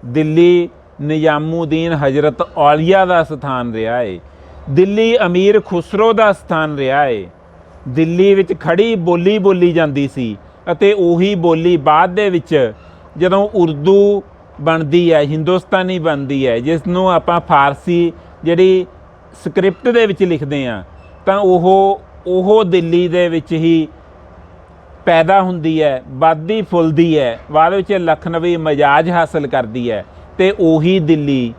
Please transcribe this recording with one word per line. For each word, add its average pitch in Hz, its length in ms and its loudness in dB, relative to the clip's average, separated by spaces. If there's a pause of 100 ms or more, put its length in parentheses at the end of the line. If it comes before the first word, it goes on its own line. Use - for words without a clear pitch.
ਦਿੱਲੀ 165 640 2 (320)
ਨਿਜ਼ਾਮੂਦੀਨ 156 920 -2
ਹਜ਼ਰਤ 147 640 -2
ਔਲੀਆ 165 480 2
ਦਾ 175 180 0
ਸਥਾਨ 131 500 -6
ਰਿਹਾ 113 240 -4
ਹੈ। 98 220 -6 (500)
ਦਿੱਲੀ 202 560 2
ਅਮੀਰ 190 340 2
ਖੁਸਰੋ 202 540 -2
ਦਾ 214 180 4
ਸਥਾਨ 156 440 -4
ਰਿਹਾ 139 280 -2
ਹੈ। 113 200 -4 (640)
ਦਿੱਲੀ 170 480 2
ਵਿੱਚ 185 240 -2
ਖੜੀ 202 360 0
ਬੋਲੀ 175 420 0
ਬੋਲੀ 180 340 2
ਜਾਂਦੀ 143 440 -2
ਸੀ 113 220 -6 (340)
ਅਤੇ 202 220 2
ਉਹੀ 185 420 0
ਬੋਲੀ 170 420 0
ਬਾਅਦ 156 320 2
ਦੇ 202 200 -2
ਵਿੱਚ 147 440 -2 (440)
ਜਦੋਂ 196 380 0
ਉਰਦੂ 190 680 2 (380)
ਬਣਦੀ 160 520 0
ਹੈ, 151 60 4
ਹਿੰਦੁਸਤਾਨੀ 180 800 -2
ਬਣਦੀ 139 480 -2
ਹੈ, 117 120 0
ਜਿਸ 156 280 -4
ਨੂੰ 185 240 0
ਆਪਾਂ 170 280 0
ਫਾਰਸੀ 165 760 0 (300)
ਜਿਹੜੀ 185 420 2 (600)
ਸਕ੍ਰਿਪਟ 190 440 -2
ਦੇ 233 160 2
ਵਿੱਚ 196 180 -2
ਲਿਖਦੇ 143 440 -4
ਹਾਂ, 104 160 -8 (420)
ਤਾਂ 190 140 0
ਉਹ, 190 640 2 (260)
ਉਹ 185 360 2
ਦਿੱਲੀ 175 440 0
ਦੇ 175 220 0
ਵਿੱਚ 165 220 -6
ਹੀ 160 360 0 (1160)
ਪੈਦਾ 175 360 4
ਹੁੰਦੀ 160 420 -2
ਹੈ, 131 240 -2
ਵੱਧਦੀ 160 540 -2
ਫੁੱਲਦੀ 165 580 0
ਹੈ, 120 200 -4 (120)
ਬਾਅਦ 156 220 2
ਵਿੱਚ 196 200 -2
ਲਖਨਵੀ 170 640 -2
ਮਿਜਾਜ 151 520 0
ਹਾਸਲ 165 380 -2
ਕਰਦੀ 120 440 -4
ਹੈ। 104 140 -6 (320)
ਤੇ 190 220 2
ਉਹੀ 165 400 2
ਦਿੱਲੀ 143 600 0